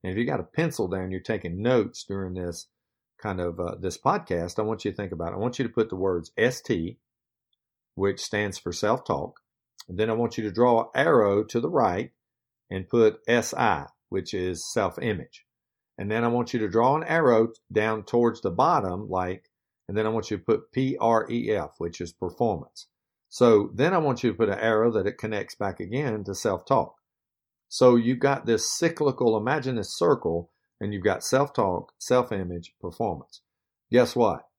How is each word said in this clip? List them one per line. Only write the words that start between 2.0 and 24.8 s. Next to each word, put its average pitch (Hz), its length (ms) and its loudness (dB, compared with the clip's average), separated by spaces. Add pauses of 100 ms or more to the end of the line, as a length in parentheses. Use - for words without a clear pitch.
during 95 300 -8
this 87 340 -8 (500)
kind 95 220 -6
of, 85 200 -4
uh, 87 200 -6
this 90 180 -6
podcast, 107 600 -2
I 107 40 -2
want 107 200 -6
you 104 80 -2
to - 60 -12
think 95 160 -8
about 82 180 -8
it. - 40 -10
I 95 40 -8
want 120 180 -4
you 135 60 -2
to 113 100 -6
put 113 160 0
the 95 60 -6
words 92 400 -2
S 127 260 0
T, 85 380 -4 (960)
which 98 240 -2
stands 104 380 -4
for 87 160 -8
self-talk. 104 680 -2 (480)
And 90 100 -10
then 110 120 0
I 113 40 0
want 117 240 -2
you 113 60 -4
to 104 80 -4
draw 117 300 4
an - 120 -4
arrow 110 520 4
to 120 160 -2
the 147 80 -4
right 120 420 0 (580)
and 95 200 -8
put 110 380 4
S 113 260 2
I, 87 320 2 (240)
which 95 240 -6
is 90 360 -4
self-image. 98 760 -4 (520)
And 101 140 -6
then 117 140 0
I - 20 2
want 120 260 -2
you 120 60 0
to 107 80 0
draw 120 300 4
an 160 80 -4
arrow 123 480 4 (180)
down 110 320 0
towards 117 380 2
the 95 100 -2
bottom, 104 580 0
like, 92 400 -4 (380)
and 98 100 -4
then 107 80 0
I 110 40 0
want 110 200 -4
you 104 80 -2
to 90 60 -10
put - 300 0
P 131 260 -2
R 113 320 4
E 117 180 -2
F, 90 280 -2
which 85 240 -6
is 85 100 -8
performance. 92 760 -4 (420)
So 113 440 6
then 151 200 2
I 180 60 2
want 139 220 0
you 120 100 2
to 90 60 -6
put 110 120 2
an 98 100 -2
arrow 113 320 2